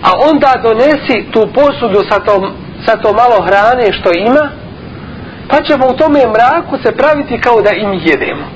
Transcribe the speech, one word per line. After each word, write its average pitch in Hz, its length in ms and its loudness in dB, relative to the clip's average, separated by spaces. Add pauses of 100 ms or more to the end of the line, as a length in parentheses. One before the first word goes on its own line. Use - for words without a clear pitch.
A 180 60 2 (200)
onda 277 340 2
donesi 233 680 0
tu 220 220 2
posudu 240 560 0
sa 208 100 2
tom, 190 320 0 (340)
sa 220 120 2
to 208 160 0
malo 233 320 4
hrane 208 480 2
što - 200 -2
ima, 247 360 0 (960)
pa 294 160 0
ćemo 262 240 2
u 254 100 0
tome 302 220 2
mraku 254 640 2
se 226 140 0
praviti 285 440 0
kao 233 200 2
da 208 100 2
i 202 160 -4
mi 190 180 -4
jedemo. 147 400 -2 (100)